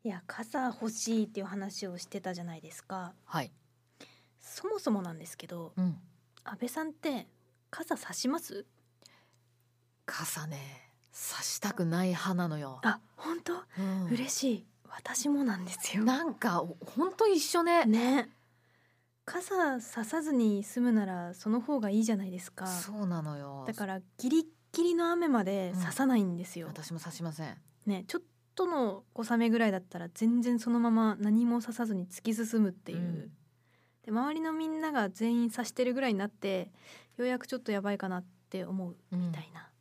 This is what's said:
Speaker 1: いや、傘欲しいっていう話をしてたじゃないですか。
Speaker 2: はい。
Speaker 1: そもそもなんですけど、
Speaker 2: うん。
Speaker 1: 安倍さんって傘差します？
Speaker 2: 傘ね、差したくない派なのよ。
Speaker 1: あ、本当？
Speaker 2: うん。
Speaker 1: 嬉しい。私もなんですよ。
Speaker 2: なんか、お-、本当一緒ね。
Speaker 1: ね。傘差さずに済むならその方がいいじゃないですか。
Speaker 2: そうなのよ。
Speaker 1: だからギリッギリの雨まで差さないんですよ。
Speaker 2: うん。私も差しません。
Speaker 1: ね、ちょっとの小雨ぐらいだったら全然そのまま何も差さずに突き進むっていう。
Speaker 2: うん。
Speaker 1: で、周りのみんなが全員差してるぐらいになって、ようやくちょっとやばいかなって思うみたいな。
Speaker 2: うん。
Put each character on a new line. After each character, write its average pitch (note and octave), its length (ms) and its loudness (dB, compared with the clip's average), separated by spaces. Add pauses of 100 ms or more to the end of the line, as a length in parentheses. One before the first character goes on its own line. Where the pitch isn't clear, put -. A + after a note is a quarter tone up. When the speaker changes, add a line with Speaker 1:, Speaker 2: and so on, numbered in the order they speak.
Speaker 1:
い - 20 -2
や、 F3+ 200 -8
傘 B3+ 380 -4
欲 A3+ 220 -4
し A3 340 0
い - 20 4
っ G#3 40 -6
て G#3 120 -8
い - 20 -4
う F#3+ 40 -6
話 G3 420 -6
を F3+ 100 -8
し - 80 -12
て G3 140 -8
た F#3 120 -4
じ F3 80 -6
ゃ F3 40 -6
な E3+ 100 -8
い D#3+ 60 -14
で D#3 100 -18
す - 140 -18
か。 F#3 280 -8 (120)
Speaker 2:
は D#3+ 180 -2
い。 A#2+ 80 -8 (880)
Speaker 1:
そ - 280 -10
も G#4+ 100 -2
そ C#4 140 0
も G3+ 100 0
な F3 80 -8
ん E3 80 -12
で E3 80 -16
す - 100 -16
け - 120 -16
ど、 E3+ 280 -10
Speaker 2:
う F3+ 60 2
ん。 F3 160 2 (460)
Speaker 1:
安 G#3 160 -10
倍 B3 80 -4
さ D#4 160 -4
ん D#4 60 -4
っ - 20 -14
て C#4 340 -4 (460)
傘 - 240 -4
差 - 160 -12
し - 160 -2
ま D4+ 100 0
す？ - 260 -10 (1400)
Speaker 2:
傘 D#3 420 -6
ね、 C#3 460 -12 (180)
差 - 320 -8
し - 160 -4
た G3+ 140 0
く F3+ 120 0
な E3+ 200 4
い F#3 60 4
派 F3+ 240 0
な F3 120 2
の D#3 100 0
よ。 C3+ 280 -8
Speaker 1:
あ、 G#3+ 160 4 (160)
本 E4+ 260 -4
当？ F4 120 -2
Speaker 2:
う C4 280 -6
ん。 F#3+ 300 0
Speaker 1:
嬉 B3+ 200 -2
し C4+ 200 2
い。 - 140 -2 (220)
私 - 400 -4
も C#4+ 140 4
な A3 140 2
ん F3+ 80 -6
で F3+ 80 -8
す - 240 -4
よ。 G#3+ 80 4
Speaker 2:
な B3+ 180 4
ん D#4+ 120 -2
か、 F3 280 2
お-、 E3 140 -6 (100)
本 F4 260 0
当 A4 140 4
一 F#4+ 140 6
緒 E4+ 240 2
ね。 E4+ 200 6
Speaker 1:
ね。 A#3 460 4 (920)
傘 F4 560 0
差 A3+ 240 -6
さ D#4 180 -2
ず D4+ 100 -2
に G#3+ 300 4
済 A#3+ 200 -2
む A#3+ 100 4
な G#3+ 120 6
ら F3+ 300 -6
そ - 160 -4
の A#3 100 2
方 C#4 200 0
が G#3 100 0
い G#3 80 4
い A3+ 60 4
じ A3+ 80 2
ゃ G#3+ 40 2
な G3 80 -2
い F#3 60 -6
で F3+ 80 -8
す - 140 -12
か。 F#3 160 -6
Speaker 2:
そ F#3+ 340 -6
う G3 60 -2
な E3+ 140 0
の D3+ 160 -6
よ。 C#3 280 -10
Speaker 1:
だ A3+ 80 -6
か G#3 120 -6
ら F#3+ 140 -4 (180)
ギ B3+ 120 0
リ D#4+ 120 4
ッ D#4+ 40 -4 (240)
ギ E4+ 140 0
リ F4 100 4
の E4+ 160 2
雨 F4 160 2
ま B3 160 4
で F#3+ 320 -2
差 F3+ 160 -2
さ C4 160 0
な C4 80 6
い G#3+ 80 6
ん F3+ 140 0
で F3+ 80 -6
す F3 160 -10
よ。 D#3+ 60 -8
Speaker 2:
う - 20 -10
ん。 D#3 40 -10
私 D#3 200 -10
も E3 80 -6
差 E3+ 100 -10
し E3+ 140 -8
ま D#3+ 80 -4
せ D#3 120 -8
ん。 B2 120 -10 (300)
Speaker 1:
ね、 G3 200 -2
ち - 80 -8
ょ F4 60 -2
っ - 20 -20 (320)
と F#4 120 0
の B3 460 0
小 A#3 220 -2
雨 A#3 160 6
ぐ A3+ 80 6
ら A3 100 6
い G3 40 4
だ F#3+ 60 0
っ - 40 -2
た - 160 -12
ら E3+ 160 -8
全 A#3 260 4
然 A#3+ 180 4
そ A#3 120 -2
の A#3 100 4
ま A#3 100 4
ま A3 300 6
何 G#3+ 240 6
も A#3+ 160 4
差 A3+ 140 -6
さ A#3+ 100 -2
ず A3 100 0
に F3+ 140 -4
突 - 140 -16
き A3 120 2
進 A3 280 2
む G3 80 6
っ - 20 -10
て - 180 -12
い E3+ 40 -6
う。 E3 40 -2
Speaker 2:
う - 40 -2
ん。 E3 280 -4 (720)
Speaker 1:
で、 A#3 80 -10
周 C4 240 0
り D#4+ 60 -4
の D#4+ 140 -2
み D#4+ 120 -2
ん D#4 140 -2
な D#4 120 -2
が G#3+ 180 2
全 A3+ 320 0
員 A#3 80 2
差 A3+ 160 -4
し - 60 -10
て B3+ 120 0
る B3 80 2
ぐ B3+ 80 0
ら C4 80 2
い A3 60 4
に F#3+ 40 0
な G3+ 100 -2
っ - 20 -6
て、 F#3+ 400 -4 (480)
よ B3 80 0
う - 20 2
や B3+ 100 0
く B3 60 -8
ち - 100 -6
ょ B3+ 40 -4
っ - 20 -6
と A#3+ 100 -6
や G3+ 120 0
ば G3+ 100 0
い G3+ 60 -2
か F#3+ 100 -4
な F3+ 120 -2
っ F3+ 40 -12 (240)
て F#3 160 -6
思 F#3 240 -4
う F3 80 -12 (180)
み F3 160 0
た D#3 100 -4
い D#3 120 -14
な。 - 80 -16
Speaker 2:
う - 40 -18
ん。 - 20 -20 (140)